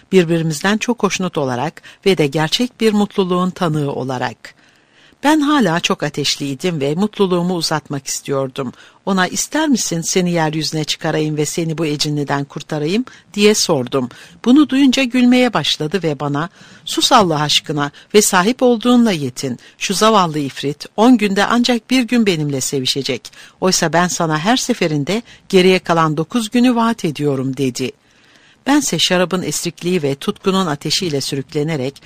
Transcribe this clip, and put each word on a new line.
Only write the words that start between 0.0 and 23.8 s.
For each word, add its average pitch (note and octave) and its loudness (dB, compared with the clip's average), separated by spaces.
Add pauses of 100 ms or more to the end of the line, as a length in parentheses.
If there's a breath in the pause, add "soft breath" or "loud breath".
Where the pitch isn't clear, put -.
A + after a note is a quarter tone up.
Birbirimizden E3+ 2
çok - -6
hoşnut F#3 -2
olarak C3 -4 (240 loud breath)
ve F#3+ 4
de D#3 2
gerçek D#3 -2
bir A3 2
mutluluğun F#3 0
tanığı D3+ -2
olarak. B2+ -6 (680 soft breath)
Ben D4+ 4
hala B3+ 2
çok - -2
ateşliydim D3 -4
ve C#3+ -2
mutluluğumu F3+ 0
uzatmak D#3 -6
istiyordum. C3+ -6 (340 soft breath)
Ona F#3+ 0
"İster D4 -2
misin F#3+ 0
seni F3+ -2
yeryüzüne D#3 -2
çıkarayım D#3 -4
ve D3+ -2
seni D#3+ -4
bu E3 -2
ecinniden D3 -4
kurtarayım?" D#3+ -4 (300 loud breath)
diye G#3 4
sordum. C3 -2 (360 loud breath)
Bunu C4+ 6
duyunca C4+ 4
gülmeye B3 4
başladı D#3 -2
ve D3 -2
bana D3 -4 (360 loud breath)
"Sus - -2
Allah F3 4
aşkına D3 -2 (240 loud breath)
ve G#3 6
sahip G3+ 2
olduğunla A#3+ 4
yetin. C3+ -6 (200 loud breath)
Şu - -4
zavallı F#3 4
ifrit C#3+ -6 (100)
on A#3+ 6
günde G3+ 2
ancak A#3+ 0
bir B3+ 2
gün A#3 2
benimle D3+ 0
sevişecek. C3 -4 (280 loud breath)
Oysa F3+ 0